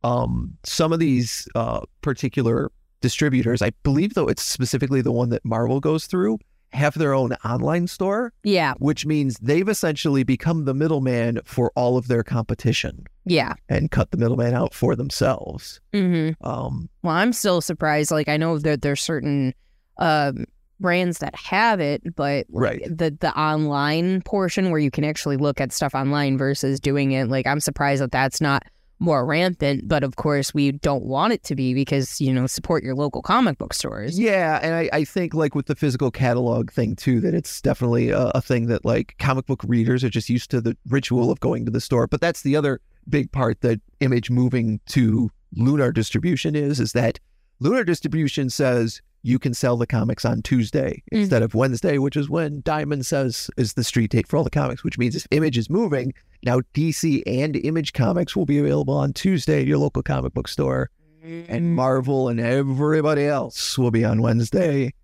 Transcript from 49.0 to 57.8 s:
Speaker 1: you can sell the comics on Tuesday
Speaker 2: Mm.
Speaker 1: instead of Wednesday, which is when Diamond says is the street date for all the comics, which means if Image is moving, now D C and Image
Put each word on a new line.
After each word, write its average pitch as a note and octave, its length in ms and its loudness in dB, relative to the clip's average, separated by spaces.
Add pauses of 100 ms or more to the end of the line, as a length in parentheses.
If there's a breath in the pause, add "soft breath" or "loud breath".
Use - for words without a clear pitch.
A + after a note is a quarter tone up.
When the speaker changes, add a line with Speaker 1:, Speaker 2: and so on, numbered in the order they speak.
Speaker 1:
you B2 140 2
can B2 140 -2
sell B2 240 2
the A#2 100 0
comics A2+ 380 -2
on A#2 160 0
Tuesday C3 600 0 (120)
Speaker 2:
Mm. A3 60 2
Speaker 1:
instead F#3 220 4
of A2+ 140 0
Wednesday, C3+ 420 2
which C#3 180 0
is C#3+ 140 -2
when D3 340 -2
Diamond D3 420 -2
says C3+ 520 -2
is A#2 160 0
the A#2+ 100 0
street A2+ 280 0
date - 160 2
for - 100 0
all D#3+ 60 4
the - 60 0
comics, C3 340 -2
which - 140 -4
means B2 180 0
if F3+ 160 -6
Image D3+ 260 2
is A2 120 -2
moving, D3 440 0 (320 soft breath)
now B2 140 2 (140)
D D#3 180 0
C D3 340 0
and C#3 300 -2
Image D#3 380 -2